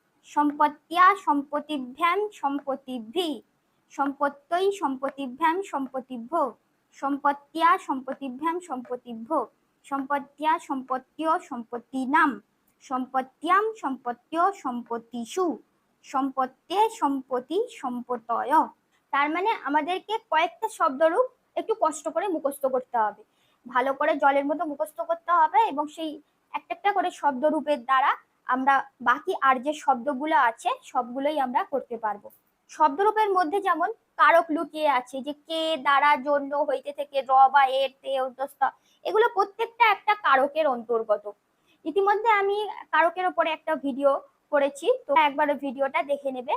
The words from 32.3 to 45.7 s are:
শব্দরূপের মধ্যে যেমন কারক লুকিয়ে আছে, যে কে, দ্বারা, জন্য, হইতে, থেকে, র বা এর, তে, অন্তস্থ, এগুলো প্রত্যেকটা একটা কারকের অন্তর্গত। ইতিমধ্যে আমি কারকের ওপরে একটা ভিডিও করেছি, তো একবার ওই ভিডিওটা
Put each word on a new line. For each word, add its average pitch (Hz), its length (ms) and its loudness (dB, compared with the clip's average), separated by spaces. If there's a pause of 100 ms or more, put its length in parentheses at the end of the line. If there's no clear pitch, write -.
শব্দরূপের 403 600 2
মধ্যে 370 320 2
যেমন 349 300 0 (260)
কারক 330 320 6
লুকিয়ে 311 380 -2
আছে, 269 340 -2
যে 285 120 -10
কে, 320 440 -4
দ্বারা, 285 380 4
জন্য, 277 400 -2
হইতে, 285 380 -2
থেকে, 285 280 -6
র 262 280 6
বা 269 180 6
এর, 269 220 0 (120)
তে, 269 200 -2
অন্তস্থ, 262 420 -4 (400)
এগুলো 453 260 2
প্রত্যেকটা 453 600 0
একটা - 240 0
কারকের 285 520 2
অন্তর্গত। 220 640 -2 (520)
ইতিমধ্যে 403 460 2
আমি 403 400 0 (220)
কারকের 330 340 2
ওপরে 330 260 0
একটা 311 240 -4
ভিডিও 277 460 0 (280)
করেছি, 285 420 0 (160)
তো 285 80 0
একবার 294 340 4
ওই 277 60 0
ভিডিওটা 277 480 -4